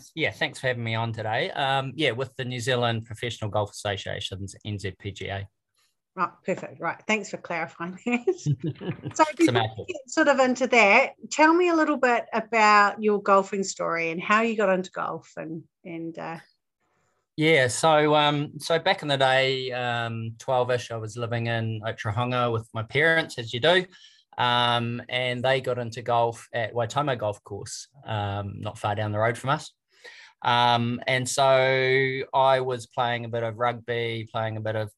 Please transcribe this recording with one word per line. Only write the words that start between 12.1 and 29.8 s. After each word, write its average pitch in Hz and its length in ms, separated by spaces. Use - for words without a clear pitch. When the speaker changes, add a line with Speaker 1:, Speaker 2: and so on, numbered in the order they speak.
Speaker 2:
about 214 720
your 208 180
golfing 196 440
story 165 460
and 175 100
how 208 200
you 226 140
got 208 140
into 185 220
golf 165 440
and, 160 280
and, 165 340
uh, 165 200
Speaker 1:
Yeah, 151 320
so, 151 480
um, 147 440
so 165 200
back 180 220
in 151 80
the 139 80
day, 131 560
um, 117 640
twelve-ish, 123 500
I 117 60
was 110 220
living 117 300
in 113 340
Otahonga 120 680
with 110 240
my 110 100
parents, 160 540
as 113 160
you 123 60
do, 175 260
um, 120 720
and 123 340
they 131 160
got 127 200
into 120 220
golf 117 520
at 113 200
Waitomo 120 460
Golf 107 240
Course, - 460
um, 101 560
not 107 160
far 104 180
down 104 160
the 104 80
road 117 180
from 127 120
us. 151 240